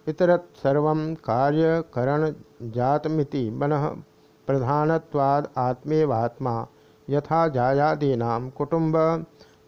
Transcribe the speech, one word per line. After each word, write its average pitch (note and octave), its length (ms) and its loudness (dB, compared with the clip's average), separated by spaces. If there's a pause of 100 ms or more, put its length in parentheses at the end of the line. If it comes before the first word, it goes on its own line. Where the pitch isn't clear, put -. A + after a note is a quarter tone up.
इतरत्सर्वं D#3 1080 0
कार्यकरणजातमिति C#3+ 2250 0
मनः C#3+ 380 -2 (580)
प्रधानत्वाद् C#3+ 1000 0 (100)
आत्मेवात्मा B2 1120 -2 (420)
यथा D#3+ 380 0
जायादीनां C3 1040 0
कुटुम्ब D#3+ 760 0 (420)